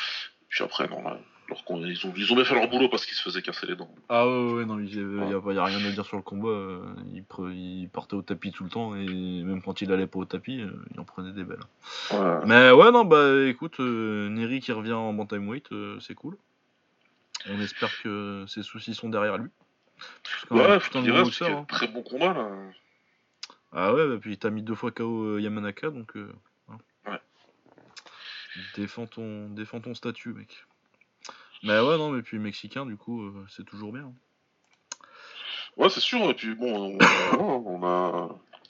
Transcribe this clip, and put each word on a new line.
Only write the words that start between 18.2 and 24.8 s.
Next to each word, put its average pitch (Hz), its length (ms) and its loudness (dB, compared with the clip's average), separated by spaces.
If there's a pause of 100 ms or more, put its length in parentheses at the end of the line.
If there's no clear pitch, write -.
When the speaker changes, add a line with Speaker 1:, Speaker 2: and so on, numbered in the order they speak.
Speaker 2:
ses 104 160 -10
soucis 110 320 -12
sont 117 120 -10
derrière 104 300 0
lui. 117 120 -10 (720)
Parce - 220 -10
qu'un 117 100 0
Speaker 1:
Ouais, 180 240 8
faut - 60 -4
Speaker 2:
putain - 140 -4
de 127 40 0
Speaker 1:
qu'il 165 80 4
reste, 180 140 6
Speaker 2:
boxeur, - 200 -4
Speaker 1:
qu'il 156 80 0
y - 20 -2
a 147 40 -6
Speaker 2:
hein. - 20 -10
Speaker 1:
de 147 60 -16
très 120 180 -2
bons 117 160 -10
combats, 165 320 -2
là. 110 160 -4 (1200)
Speaker 2:
Ah 95 220 2
ouais, 151 140 4
bah, 120 120 -2
puis 104 160 -8
t'as 107 140 -4
mis 107 120 -4
deux 113 120 -6
fois 120 160 -6